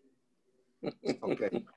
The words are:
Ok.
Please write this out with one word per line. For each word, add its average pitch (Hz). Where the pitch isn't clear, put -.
Ok. -